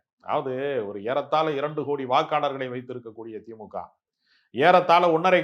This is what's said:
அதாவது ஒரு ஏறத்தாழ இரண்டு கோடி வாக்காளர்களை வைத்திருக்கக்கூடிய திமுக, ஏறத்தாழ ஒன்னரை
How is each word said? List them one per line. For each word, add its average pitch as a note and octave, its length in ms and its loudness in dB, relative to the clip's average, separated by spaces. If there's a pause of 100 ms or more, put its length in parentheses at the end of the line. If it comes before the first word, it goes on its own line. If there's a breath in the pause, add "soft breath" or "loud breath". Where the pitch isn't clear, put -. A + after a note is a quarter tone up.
(240)
அதாவது C3 300 -4 (340)
ஒரு G2+ 120 -10 (120)
ஏறத்தாழ D3 360 0 (120)
இரண்டு D3+ 280 -4
கோடி C#3 160 -4 (100)
வாக்காளர்களை C#3+ 600 0
வைத்திருக்கக்கூடிய A#2 720 -12
திமுக, G#2+ 300 -16 (800)
ஏறத்தாழ F3 480 6 (120)
ஒன்னரை F3 280 4